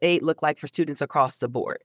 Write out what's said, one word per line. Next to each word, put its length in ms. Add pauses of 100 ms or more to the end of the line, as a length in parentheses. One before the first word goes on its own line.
aid 200
look 200
like 160
for 80
students 340
across 380
the 100
board? 360